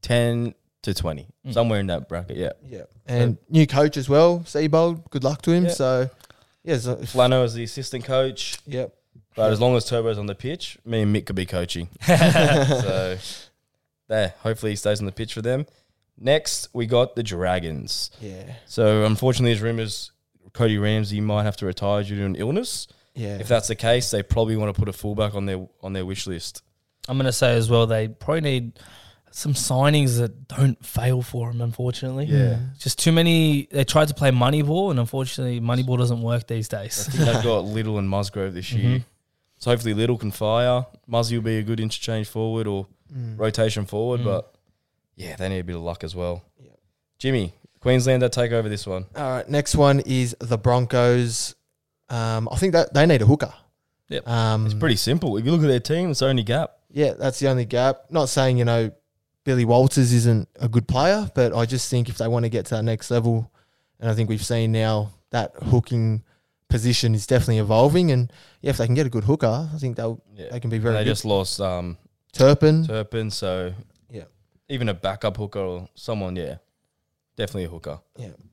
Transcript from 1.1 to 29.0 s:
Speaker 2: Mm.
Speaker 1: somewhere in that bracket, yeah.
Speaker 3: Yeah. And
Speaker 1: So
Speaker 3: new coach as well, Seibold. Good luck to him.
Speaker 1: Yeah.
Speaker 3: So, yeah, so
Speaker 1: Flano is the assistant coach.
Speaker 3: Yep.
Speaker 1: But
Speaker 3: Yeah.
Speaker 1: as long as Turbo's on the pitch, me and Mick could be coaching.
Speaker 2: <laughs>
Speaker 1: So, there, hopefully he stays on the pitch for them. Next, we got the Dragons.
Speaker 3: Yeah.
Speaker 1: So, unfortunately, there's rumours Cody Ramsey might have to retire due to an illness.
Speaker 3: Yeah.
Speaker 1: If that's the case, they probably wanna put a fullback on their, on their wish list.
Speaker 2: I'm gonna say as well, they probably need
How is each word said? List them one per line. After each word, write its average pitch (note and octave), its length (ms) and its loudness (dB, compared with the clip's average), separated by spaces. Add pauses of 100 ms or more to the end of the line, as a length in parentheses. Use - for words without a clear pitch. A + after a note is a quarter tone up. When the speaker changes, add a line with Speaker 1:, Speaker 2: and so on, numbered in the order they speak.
Speaker 2:
Mm. C3 80 -8
Speaker 1:
somewhere A2+ 260 2
in G2 80 -4
that E2 200 -6
bracket, F2 280 -10
yeah. D#2+ 160 -6 (160)
Speaker 3:
Yeah. A2+ 140 -16 (240)
And A#2+ 300 0
Speaker 1:
So - 140 -20
Speaker 3:
new D#3 160 6
coach D3 300 2
as C3 120 -6
well, E3+ 380 4
Seibold. E3 640 0
Good C#3 140 -4
luck C#3 180 -2
to - 100 0
him. F3 140 4
Speaker 1:
Yeah. F3 60 0
Speaker 3:
So, C3 380 0 (520)
yeah, D#3+ 160 -2
so B2 180 -4
Speaker 1:
Flano B2+ 480 2
is A2+ 100 -4
the A#2 100 -8
assistant B2 400 -10
coach. C3+ 640 -2
Speaker 3:
Yep. B2+ 280 -8 (400)
Speaker 1:
But A2 120 2
Speaker 3:
Yeah. G#2+ 60 4
Speaker 1:
as G#2+ 80 0
long B2 160 4
as A2+ 100 0
Turbo's A2+ 320 -2
on G#2 80 -8
the G2+ 80 -6
pitch, - 500 -10
me A2+ 180 -2
and G#2 120 2
Mick G#2 120 -2
could G2 100 -6
be F#2+ 100 -2
coaching. F2 500 -6
Speaker 2:
<laughs> - 100 -8
Speaker 1:
So, C3+ 1080 4 (920)
there, G#2+ 320 0
hopefully A2 320 -2
he G2+ 40 -4
stays G#2 240 0
on G#2 60 -4
the F#2+ 60 -6
pitch A2+ 220 -8
for A2+ 80 -8
them. B2+ 240 -2 (520)
Next, D3 540 0
we A#2+ 140 -2
got B2 280 2
the A#2 80 -4
Dragons. F2+ 880 -4 (100)
Speaker 3:
Yeah. G2 340 -16 (120)
Speaker 1:
So, G#2+ 380 2
unfortunately, A#2+ 480 2
there's G#2 100 0
rumours A2+ 500 -6 (400)
Cody A2 260 2
Ramsey G#2 420 0
might G#2 240 0
have G#2 140 -2
to G2+ 80 -6
retire G2+ 360 -2
due G2+ 140 -6
to G2+ 80 -4
an G2 100 -2
illness. C3 540 -4 (260)
Speaker 3:
Yeah. G2+ 240 -8
Speaker 1:
If G#2+ 100 -10
that's A#2 200 2
the A2+ 80 -2
case, A#2+ 340 0
they G2+ 120 0
probably A2 340 0
wanna G#2+ 160 -2
put G2+ 160 -2
a F#2+ 40 -8
fullback G#2 420 -4
on G2 120 -4
their, F#2 200 -6 (160)
on F#2+ 100 -8
their F#2+ 140 -4
wish F#2+ 200 -8
list. - 360 -10 (460)
Speaker 2:
I'm C3 80 -2
gonna C3 160 0
say A#2+ 220 2
as A2+ 160 2
well, A#2 160 4
they A2 220 0
probably D3 320 -4
need B2+ 320 -2 (580)